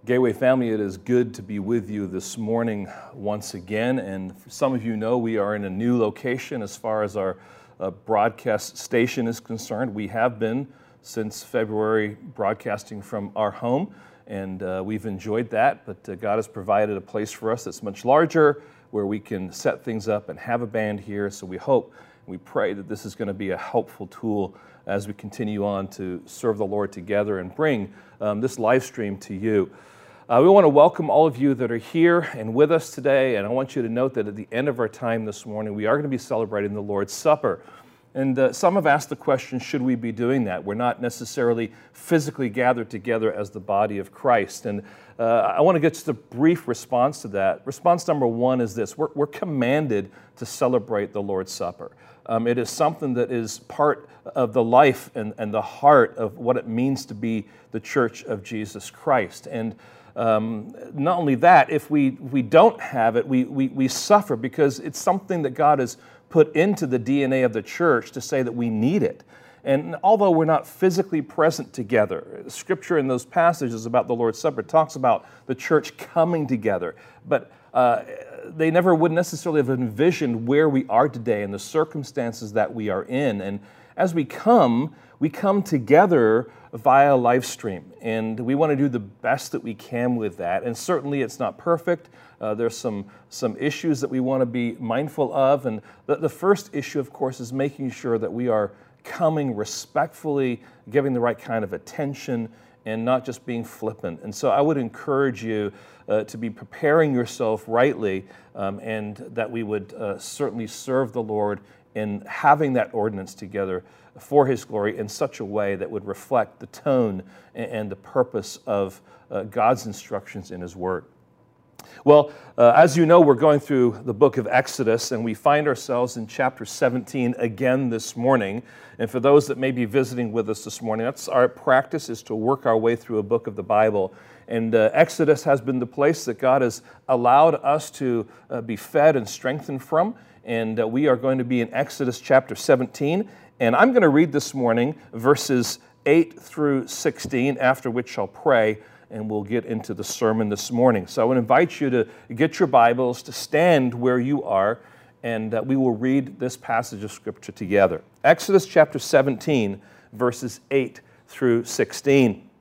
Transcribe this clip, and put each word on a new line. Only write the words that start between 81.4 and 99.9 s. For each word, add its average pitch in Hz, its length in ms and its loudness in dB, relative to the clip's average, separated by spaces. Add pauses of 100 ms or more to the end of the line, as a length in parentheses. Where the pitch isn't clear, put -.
and 101 100 -4
the 101 60 -6
circumstances 131 960 -4
that 104 200 0
we 110 160 -6
are 95 140 -2
in. 123 380 -2
And 98 180 -6 (380)
as 180 180 0
we 156 100 0
come, 151 680 2 (240)
we 151 100 0
come 202 320 0
together 135 840 4 (260)
via 139 420 6
live 123 320 2
stream, 92 460 -8 (100)
and 110 380 -4
we 123 160 -2
want 156 140 2
to 143 60 2
do 139 120 0
the 120 100 -2
best 117 540 -4
that - 100 -6
we 113 100 -8
can 120 440 -2
with 107 220 -4
that. 90 260 -4
And 117 120 -4
certainly 143 460 -2
it's - 160 -6
not 110 180 -4
perfect. 170 520 -2 (320)
Uh, 107 120 -4
there's 117 240 -2
some, 104 280 -6 (240)
some 113 300 -6
issues 143 420 -2
that 135 100 -4
we 131 80 -2
want 131 220 -2
to 127 60 2
be 117 340 -4
mindful 127 520 -4
of, 135 340 2
and 110 140 -4 (260)
the, 139 100 0
the 151 120 -4
first - 460 0
issue, 147 240 -6
of 127 140 -6
course, 131 260 -6
is 120 140 -10
making 135 380 -4
sure 117 280 -2
that 98 140 -4
we 120 160 -4
are 107 240 0 (320)
coming 151 500 -2
respectfully, 135 1080 -4 (300)